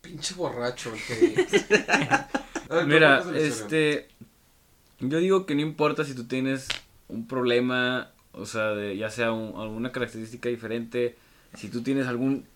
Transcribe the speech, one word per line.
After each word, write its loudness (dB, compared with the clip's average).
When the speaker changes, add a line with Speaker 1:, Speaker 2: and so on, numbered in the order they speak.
Speaker 1:
Pinche -10
borracho, -6
el -10
que 2
<laughs> 2
A -2
ver, 4
Speaker 2:
Mira, 8
Speaker 1:
¿cuál -4
es 2
la 2
historia? 0
Speaker 2:
este, -6
yo -2
digo 4
que -2
no 2
importa 0
si -8
tú -10
tienes -2
un -8
problema, 0
o -12
sea, -2
de, -2
ya -4
sea 0
un, -6
alguna -6
característica -6
diferente, -4
si -12
tú -6
tienes 0
algún -2